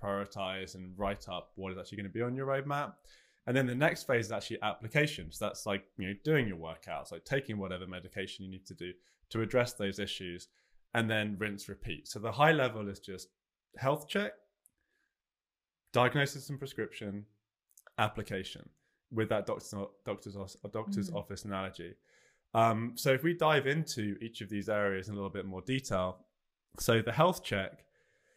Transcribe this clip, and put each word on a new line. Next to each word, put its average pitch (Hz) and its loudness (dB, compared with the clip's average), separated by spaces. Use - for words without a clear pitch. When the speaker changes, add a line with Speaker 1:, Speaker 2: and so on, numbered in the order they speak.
Speaker 1:
prioritize 98 -4
and 92 -10
write 101 -2
up 90 -8
what 95 -6
is 92 -6
actually 101 -10
gonna 98 -6
be 110 -2
on 123 0
your 135 -2
roadmap. 143 -2
And 127 4
then 135 6
the 123 0
next 160 4
phase 117 4
is 107 -6
actually 107 -4
application. 110 0
So - -4
that's, - -4
like, 98 0
you 92 -2
know, 101 -2
doing 147 6
your 92 -4
workouts, 80 -8
like, 85 -10
taking 135 0
whatever 92 -4
medication 95 -8
you 95 -10
need 95 -14
to 92 -14
do 90 -8
to 113 0
address 120 2
those 98 -2
issues, 90 -6
and 113 2
then 107 0
rinse, 101 -4
repeat. - -8
So - -8
the 107 -2
high 147 6
level 117 2
is 95 -8
just - -12
health 147 2
check, 208 0
diagnosis 131 4
and 139 -6
prescription, 107 -6
application 107 -2
with 110 2
that 107 2
doctor's - -4
o-, 98 -6
doctor's 101 -6
os-, 95 -10
doctor's 104 -2
Speaker 2:
Mm. - -4
Speaker 1:
office 101 -8
analogy. 95 -6
Um, 113 6
so - 4
if 135 2
we 170 4
dive 156 4
into 135 0
each 117 -8
of 104 -8
these 104 -2
areas 101 2
in 104 -4
a - -4
little 98 -2
bit 92 -4
more 95 -6
detail, 95 0
so 113 6
the 110 0
health 170 4
check, - -2